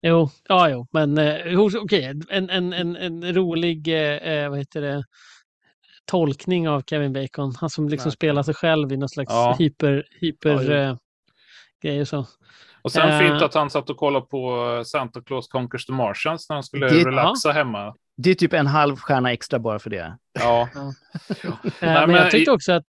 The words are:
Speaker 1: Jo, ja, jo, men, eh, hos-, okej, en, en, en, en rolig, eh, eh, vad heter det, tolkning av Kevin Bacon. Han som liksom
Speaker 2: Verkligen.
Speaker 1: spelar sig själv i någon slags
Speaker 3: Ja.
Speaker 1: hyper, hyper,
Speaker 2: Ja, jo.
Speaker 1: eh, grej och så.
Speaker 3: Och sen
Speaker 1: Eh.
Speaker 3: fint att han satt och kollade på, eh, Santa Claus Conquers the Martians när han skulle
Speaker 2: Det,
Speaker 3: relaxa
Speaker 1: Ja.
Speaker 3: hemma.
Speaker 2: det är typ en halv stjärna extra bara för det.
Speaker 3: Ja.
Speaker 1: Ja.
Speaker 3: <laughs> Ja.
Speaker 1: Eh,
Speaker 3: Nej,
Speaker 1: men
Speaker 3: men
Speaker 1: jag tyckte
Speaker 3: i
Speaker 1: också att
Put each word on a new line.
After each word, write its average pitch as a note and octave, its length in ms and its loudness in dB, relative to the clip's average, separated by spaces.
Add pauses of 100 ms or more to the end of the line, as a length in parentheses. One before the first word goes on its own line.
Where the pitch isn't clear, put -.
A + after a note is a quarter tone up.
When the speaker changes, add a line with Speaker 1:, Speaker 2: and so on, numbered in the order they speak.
Speaker 1:
Jo, E3 240 4 (180)
ja, F3+ 220 4
jo, B2+ 220 -6
men, D3+ 260 2
eh, D#3 380 0
hos-, G3+ 200 4
okej, F3 380 -2 (140)
en, F#3+ 220 -4
en, F3+ 220 -2
en, E3+ 240 -4
en F3 380 -6
rolig, E3 540 0
eh, D#3 280 0 (160)
eh, D3 180 -2
vad C#3+ 80 -6
heter C#3+ 220 -8
det, C#3+ 240 -4 (1000)
tolkning E3 640 0
av C#3+ 180 0
Kevin D3 260 -2
Bacon. C3+ 440 -6
Han D#3+ 140 -4
som D3+ 180 -4
liksom D3+ 80 -2 (140)
Speaker 2:
Verkligen. - 20 -4
Speaker 1:
spelar C#3+ 300 0
sig D3 120 -2
själv D#3 380 0
i C3+ 40 -4
någon C3+ 120 -4
slags B2+ 240 -8
Speaker 3:
Ja. A#2+ 260 2
Speaker 1:
hyper, C#3+ 460 2 (160)
hyper, D#3 300 -2
Speaker 2:
Ja, C#3 120 2
jo. C#3+ 100 0
Speaker 1:
eh, C#3 240 0 (840)
grej C#3+ 180 -2
och C#3 80 -4
så. C#3 180 -6 (560)
Speaker 3:
Och B2+ 100 -6
sen D#3 180 4
Speaker 1:
Eh. D3+ 80 2
Speaker 3:
fint D3+ 240 4
att D3+ 120 0
han D3 160 2
satt C#3+ 200 -4
och C#3+ 60 -4
kollade C#3 300 0
på, B2 520 -4
eh, A#2+ 60 -6
Santa B2 360 -6
Claus B2 280 -8
Conquers B2 380 -6
the C3 60 -8
Martians C3 560 -4
när D#3 80 -6
han C#3 60 -8
skulle C3+ 260 -2
Speaker 2:
Det, D#3+ 160 6
Speaker 3:
relaxa D#3+ 440 0
Speaker 1:
Ja. D3 40 2
Speaker 3:
hemma. A2 420 -4 (220)
Speaker 2:
det B2 140 2
är F#3 40 6
typ E3+ 180 0
en D3+ 140 2
halv C#3+ 300 2
stjärna B2+ 360 0
extra A#2+ 260 -4
bara A2 200 -4
för A2+ 120 -12
det. F2+ 280 -10 (140)
Speaker 3:
Ja. A#2+ 420 2
Speaker 1:
Ja. C#3 180 -10 (200)
Speaker 3:
<laughs> - 300 -12
Ja. - 60 -8 (160)
Speaker 1:
Eh, - 60 -2 (100)
Speaker 3:
Nej, E3 200 2
Speaker 1:
men D#3 100 4
Speaker 3:
men F3 60 8
Speaker 1:
jag F3+ 140 6
tyckte - 200 4
Speaker 3:
i C4 40 6
Speaker 1:
också F3+ 180 0
att E3+ 200 2